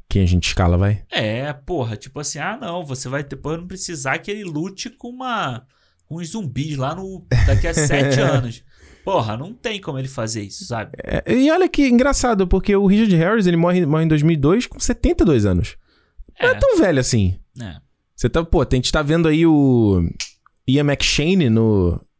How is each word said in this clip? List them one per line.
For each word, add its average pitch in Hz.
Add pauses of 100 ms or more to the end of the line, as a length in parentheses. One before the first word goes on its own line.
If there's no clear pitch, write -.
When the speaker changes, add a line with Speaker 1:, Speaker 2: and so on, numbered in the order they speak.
Speaker 1:
quem 98
a 92
gente 87
escala, 87
vai." 98
Speaker 2:
É, 123
porra, 135
tipo 131
assim, 147
"Ah, 190
não, 180
você 135
vai 139
depois 143
não 175
precisar 156
que 165
ele 214
lute 185
com -
uma, 226 (420)
com 156
uns 165
zumbis 151
lá 135
no, 190 (220)
daqui -
a 165
Speaker 1:
<laughs> -
Speaker 2:
sete 139
anos." 120 (420)
Porra, 120
não 160
tem 220
como 147
ele 131
fazer 110
isso, 98
sabe? 113 (100)
Speaker 1:
É, - (100)
e 262
olha 349
que 277
engraçado, 240
porque 190
o 202
Richard 202
Harris, 190
ele 175
morre, 175
morre 156
em 165
dois 156
mil 160
e -
dois 156
com -
setenta 302
e 277
dois 127
anos. 90 (640)
Não 480
é 523
Speaker 2:
É. -
Speaker 1:
tão 508
velho 180
assim. 98 (220)
Speaker 2:
É. 95 (380)
Speaker 1:
Você -
tá, 165
pô, 170
a 120
gente 127
tá 160
vendo 160
aí 156
o 123 (640)
Ian 135
McShane 147
no, 107 (200)